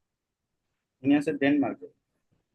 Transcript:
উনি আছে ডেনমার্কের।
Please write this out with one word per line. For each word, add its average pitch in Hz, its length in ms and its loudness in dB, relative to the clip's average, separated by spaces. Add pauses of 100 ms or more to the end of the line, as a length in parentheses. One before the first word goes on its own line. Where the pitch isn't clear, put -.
(1040)
উনি 139 140 2
আছে 147 160 -2
ডেনমার্কের। 139 560 -2 (680)